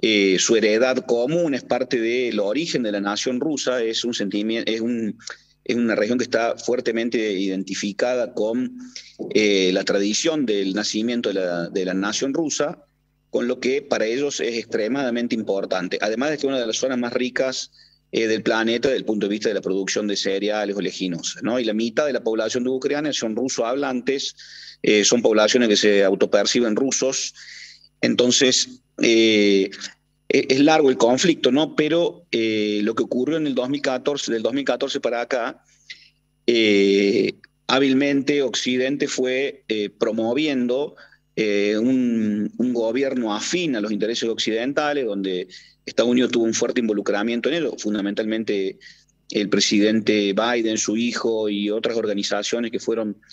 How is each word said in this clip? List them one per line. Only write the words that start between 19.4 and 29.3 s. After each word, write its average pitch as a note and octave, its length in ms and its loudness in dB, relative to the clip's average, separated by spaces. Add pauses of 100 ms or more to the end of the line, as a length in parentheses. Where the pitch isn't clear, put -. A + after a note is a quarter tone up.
de G#2 60 0
la F#2+ 60 -2
producción G2 480 -2
de G2+ 80 -2
cereales G2+ 580 -2
oleaginosas, F2+ 680 -6
¿no? B2 160 0
Y A#2 40 -2
la A2 80 -2
mitad A2+ 340 -2
de C#3 60 -4
la A#2+ 100 -4
población A2+ 420 -2
de B2+ 60 -2
Ucrania C#3+ 420 -2
son A2 240 -4
ruso A#2+ 280 -2
hablantes, C3+ 680 -2 (480)
eh, G#2 220 4
son A#2+ 180 4
poblaciones A2 460 4
que G2+ 80 4
se G2+ 280 6
autoperciben G#2 720 2
rusos. C3 580 -2 (680)
Entonces, B2 840 2 (200)
eh, G#2+ 680 4 (600)